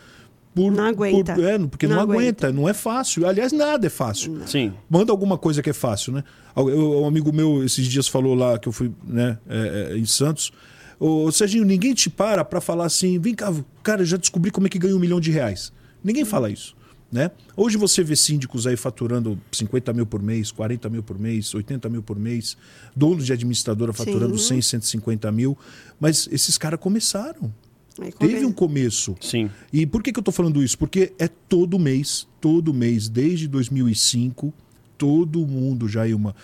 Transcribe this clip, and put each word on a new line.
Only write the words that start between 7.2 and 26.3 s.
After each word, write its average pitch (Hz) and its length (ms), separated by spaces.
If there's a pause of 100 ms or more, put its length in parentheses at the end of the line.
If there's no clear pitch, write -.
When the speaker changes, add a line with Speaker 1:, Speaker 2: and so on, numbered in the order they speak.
Speaker 1:
meu 151 320
esses 131 240
dias 131 200
falou 131 280
lá 123 240
que - 80
eu 123 60
fui, 123 180 (140)
né, 120 320 (100)
é, 98 460
é, 104 40
em 113 80
Santos. 147 460 (480)
"Ô, 156 320
Serginho, 214 320
ninguém 196 300
te - 160
para 196 340
pra 175 160
falar 170 260
assim: 180 340
'Vem 214 140
cá, 202 200 (280)
cara, 214 200
eu 180 40
já 170 120
descobri 175 340
como 190 160
é - 20
que 190 80
ganha 185 180
um 190 40
milhão 175 220
de 160 100
reais.'" 120 400 (320)
Ninguém 233 220
fala 135 240
isso, - 260 (340)
né? 139 220 (240)
Hoje 214 220
você 196 260
vê 151 140
síndicos 127 500
aí 123 80
faturando 117 640 (140)
cinquenta 123 400
mil 120 120
por 107 160
mês, 107 300
quarenta 113 380
mil 113 120
por 104 160
mês, 110 380
oitenta 113 320
mil 113 160
por 104 160
mês, 117 380 (360)
donos 151 320
de 127 60
administradora 117 640
faturando 120 440
Speaker 2:
Sim. 214 180
Speaker 1:
cem, 127 60
cento 117 220
e - 40
cinquenta 110 440
mil, 123 260 (400)
mas 151 320
esses - 280